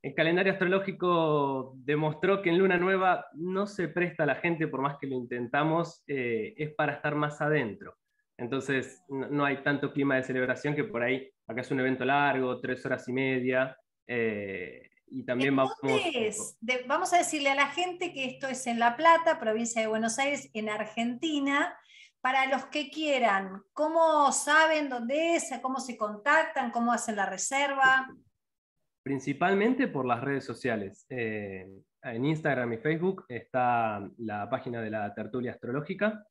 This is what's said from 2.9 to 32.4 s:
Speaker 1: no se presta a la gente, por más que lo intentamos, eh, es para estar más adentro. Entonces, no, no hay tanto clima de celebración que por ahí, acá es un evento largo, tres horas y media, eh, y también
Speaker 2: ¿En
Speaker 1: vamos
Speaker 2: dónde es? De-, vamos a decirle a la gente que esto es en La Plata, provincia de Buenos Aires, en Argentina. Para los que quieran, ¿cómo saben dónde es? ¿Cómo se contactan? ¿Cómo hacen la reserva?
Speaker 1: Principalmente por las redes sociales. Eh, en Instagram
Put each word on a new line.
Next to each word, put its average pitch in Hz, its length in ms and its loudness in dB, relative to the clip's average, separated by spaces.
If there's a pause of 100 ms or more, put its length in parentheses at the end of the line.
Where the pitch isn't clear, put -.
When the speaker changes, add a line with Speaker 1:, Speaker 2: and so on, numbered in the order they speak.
Speaker 1:
no 185 320 -2
se 180 200 -4
presta 170 360 -2
a 143 40 2
la 131 80 2
gente, 160 320 0
por 135 140 -4
más 143 180 -2
que 143 80 -8
lo 135 80 -4
intentamos, 143 920 -2
eh, 117 500 -2
es 151 160 -6
para 147 200 0
estar 147 220 -2
más 147 260 -2
adentro. 123 540 -2 (420)
Entonces, 127 720 -4
no, 135 180 -6
no 143 180 0
hay 135 180 0
tanto 143 280 0
clima 139 240 2
de 131 80 2
celebración 127 500 -2
que 143 120 -2
por 113 180 -4
ahí, 131 260 -2 (160)
acá 117 140 -6
es 127 120 -6
un 135 100 0
evento 127 240 0
largo, 131 560 2
tres 127 240 -6
horas 127 240 -2
y - 20 -4
media, 131 640 0 (320)
eh, 101 840 -4 (180)
y 131 180 -10
también 127 240 0
Speaker 2:
¿En 139 80 2
Speaker 1:
vamos 135 240 2
Speaker 2:
dónde 226 460 0
es? - 340 -8
De-, 247 260 -2
vamos 349 260 0
a 349 40 6
decirle 285 320 2
a 269 60 2
la 277 120 2
gente 349 460 -4
que 269 100 -6
esto 254 240 -6
es 254 200 -6
en 233 120 -2
La 233 160 4
Plata, 330 460 6
provincia 226 400 0
de 220 80 0
Buenos 220 300 0
Aires, 277 340 -2
en 220 160 -4
Argentina. 277 1040 -2 (460)
Para 269 260 2
los 269 200 -2
que 294 220 -6
quieran, 220 720 0 (120)
¿cómo 311 580 4
saben 302 560 4
dónde 269 480 0
es? - 160 -2 (100)
¿Cómo 262 200 -2
se 240 160 -10
contactan? 247 720 2
¿Cómo 233 220 2
hacen 226 240 -2
la 196 80 2
reserva? 262 840 2 (960)
Speaker 1:
Principalmente 196 840 2
por 131 180 -2
las 120 160 0
redes 135 240 -2
sociales. 113 640 -4
Eh, 107 580 -6 (360)
en 123 220 -4
Instagram 143 480 0